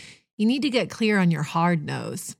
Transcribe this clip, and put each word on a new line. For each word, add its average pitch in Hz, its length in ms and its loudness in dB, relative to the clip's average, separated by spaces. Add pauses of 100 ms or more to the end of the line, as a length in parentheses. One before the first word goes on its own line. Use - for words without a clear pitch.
(360)
you 214 100 2
need 254 160 2
to 294 80 0
get 226 200 0
clear 214 280 0
on 175 140 4
your 151 120 0
hard 170 400 0
no's. 131 560 -8